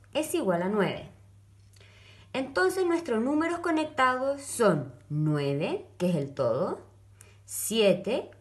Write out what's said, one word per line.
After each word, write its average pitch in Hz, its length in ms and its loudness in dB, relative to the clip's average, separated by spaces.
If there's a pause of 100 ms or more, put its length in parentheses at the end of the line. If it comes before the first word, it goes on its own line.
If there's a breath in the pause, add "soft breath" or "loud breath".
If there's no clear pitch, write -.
(140)
es 302 200 -4
igual 190 280 0
a 185 80 -2
nueve. 185 440 -2 (1200 loud breath)
Entonces 370 540 0
nuestros 330 340 0
números 311 380 0
conectados 277 840 0
son 170 500 2 (180)
nueve, 151 760 -2 (120)
que 175 100 2
es 175 60 0
el 139 180 -4
todo, 135 480 0 (640 soft breath)
siete, 214 960 0